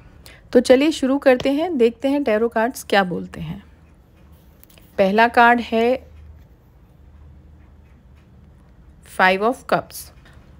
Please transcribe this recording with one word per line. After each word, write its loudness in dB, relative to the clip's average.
तो 6
चलिए 4
शुरू -2
करते 2
हैं, -2
देखते 0
हैं -2
टैरो -2
कार्ड्स -4
क्या 0
बोलते -10
हैं। -12
पहला 2
कार्ड 4
है -2
Five 2
of -2
Cups। -6